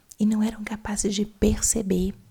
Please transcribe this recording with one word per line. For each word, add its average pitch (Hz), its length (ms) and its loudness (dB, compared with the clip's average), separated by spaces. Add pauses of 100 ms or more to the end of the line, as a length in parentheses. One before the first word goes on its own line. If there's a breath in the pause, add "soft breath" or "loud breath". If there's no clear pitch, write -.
(200 soft breath)
e 214 60 4
não 214 180 2
eram 220 200 -4
capazes 208 520 -4
de 208 100 0
perceber 190 880 0 (180)